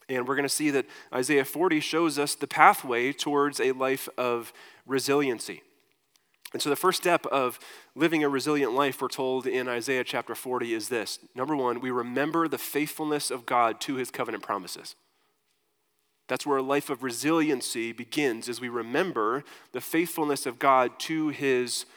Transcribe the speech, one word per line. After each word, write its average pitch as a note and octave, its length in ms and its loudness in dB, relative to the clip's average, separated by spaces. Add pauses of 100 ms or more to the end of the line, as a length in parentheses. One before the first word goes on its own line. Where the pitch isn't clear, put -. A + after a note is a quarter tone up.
And B2+ 200 -2
we're C3+ 80 0
gonna C#3 140 0
see D3+ 200 0
that C3+ 160 2 (260)
Isaiah C3 340 2
forty D#3+ 340 2
shows D#3 400 0
us C#3+ 160 0
the C#3+ 100 -6
pathway C#3 680 6
towards C#3+ 480 0
a B2+ 120 2
life C3 360 -2 (120)
of A#2+ 340 -2 (320)
resiliency. B2+ 800 0 (880)
And - 100 -4
so D3 80 0
the C#3+ 60 2
first F3+ 260 2
step F3 260 4
of B2+ 300 0 (380)
living D#3 280 4
a C#3+ 60 4
resilient C#3 440 2
life, C3+ 280 2
we're C3 60 0
told C3 400 -2
in B2+ 200 0
Isaiah B2 360 -2
chapter A#2 320 -4
forty, A#2+ 400 -2
is G#2 120 -4
this. A2+ 300 -2 (160)
Number C3+ 220 -2
one, B2 240 0
we B2+ 100 -4
remember C3+ 580 0
the C#3 120 -4
faithfulness D3+ 720 -2
of B2 160 -8
God A#2 340 2
to C#3 140 -4
his B2+ 160 -4
covenant A2+ 320 -6
promises. - 520 -6 (1300)
That's B2+ 180 -4
where C#3 140 2
a C3 40 0
life C#3+ 280 0
of B2 100 -6
resiliency C3 880 0
begins, B2 560 -2
is A#2+ 140 -6
we B2 80 -6
remember A#2+ 720 0 (280)
the A#2 100 -6
faithfulness D#3+ 640 -2
of B2 140 -6
God C3 420 4
to D#3 280 -2
his B2+ 680 0